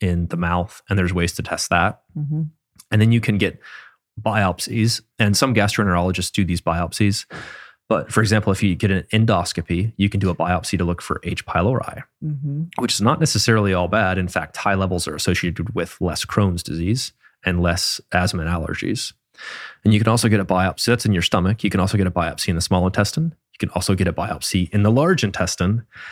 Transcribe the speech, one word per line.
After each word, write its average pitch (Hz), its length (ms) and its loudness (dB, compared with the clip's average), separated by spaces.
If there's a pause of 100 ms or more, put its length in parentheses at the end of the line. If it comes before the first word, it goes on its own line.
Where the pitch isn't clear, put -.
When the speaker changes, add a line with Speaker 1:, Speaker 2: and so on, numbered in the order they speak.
Speaker 1:
in 87 260 0
the 85 100 -6
mouth, 90 520 -4
and 98 80 0
there's 90 160 0
ways 87 200 0
to - 100 -8
test - 260 -6
that. 90 320 -4 (160)
Speaker 2:
Mm-hmm. 151 240 -4 (480)
Speaker 1:
And 107 120 2
then 110 100 4
you 117 100 2
can 107 160 0
get 92 220 -2 (600)
biopsies, 110 800 0 (180)
and 104 180 4
some 135 160 4
gastroenterologists 92 800 2
do 104 120 0
these 87 180 -2
biopsies. 87 640 0 (640)
But - 240 -2
for 107 100 2
example, 107 300 2
if 95 120 -2
you 98 100 4
get 98 160 0
an 95 140 0 (100)
endoscopy, 104 800 0
you 101 140 2
can 101 100 -2
do 95 120 0
a 82 40 -2
biopsy 85 440 -2
to 90 40 0
look 87 200 -2
for - 200 -6
H. 87 220 -6
pylori, - 560 -2 (220)
Speaker 2:
Mm-hmm. 147 400 -4 (160)
Speaker 1:
which - 160 -2
is - 60 -4
not 123 180 2
necessarily 107 560 2
all 90 120 0
bad. 95 300 0
In 92 100 0
fact, 85 300 -6
high 101 160 0
levels 92 340 0
are 76 80 -6
associated 87 600 -2
with - 260 -4
less 85 240 -2
Crohn's 92 380 0
disease 92 500 -2 (320)
and 87 160 2
less 87 400 0 (100)
asthma 90 300 0
and 80 80 -2
allergies. 85 640 -4 (680)
And 110 100 6
you 104 60 6
can 113 80 2
also 117 220 4
get 107 100 4
a 95 60 -2
biopsy. 92 400 2
That's 117 200 2
in 107 80 4
your 87 80 2
stomach. 95 420 2
You 104 60 2
can 95 100 0
also 92 180 2
get 95 100 4
a 87 40 -2
biopsy 82 380 -2
in 90 60 2
the 82 60 -2
small 90 240 2
intestine. 123 480 0 (200)
You - 60 -20
can - 100 -4
also 95 260 0
get 92 120 0
a 82 60 -2
biopsy - 580 -2
in 101 120 2
the 107 80 4
large 143 320 2
intestine. 98 640 0 (260)